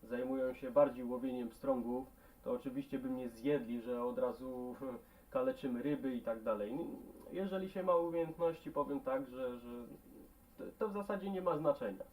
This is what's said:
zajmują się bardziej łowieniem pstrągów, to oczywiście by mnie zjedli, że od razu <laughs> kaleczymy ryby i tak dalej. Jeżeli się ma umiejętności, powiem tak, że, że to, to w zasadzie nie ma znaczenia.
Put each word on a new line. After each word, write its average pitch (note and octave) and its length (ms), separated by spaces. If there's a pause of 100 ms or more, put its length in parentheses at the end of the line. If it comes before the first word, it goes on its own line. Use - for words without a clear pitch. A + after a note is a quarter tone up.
zajmują B2+ 520
się B2+ 160
bardziej B2+ 340
łowieniem B2 440
pstrągów, B2+ 580 (380)
to B2 80
oczywiście C3 460
by B2+ 100
mnie B2+ 200
zjedli, A#2+ 520
że A#2+ 240
od B2 140
razu B2 560 (200)
<laughs> - 360
kaleczymy B2+ 520
ryby C3 320
i A#2+ 60
tak A2+ 220
dalej. G#2+ 360 (540)
Jeżeli F#3+ 380
się F#3 120
ma F3+ 140
umiejętności, E3 760
powiem C#3 300
tak, C3+ 300
że, B2 280
że A#2+ 260 (760)
to, - 60 (140)
to A3 100
w G3+ 40
zasadzie G3 380
nie F#3 120
ma E3+ 160
znaczenia. C#3 540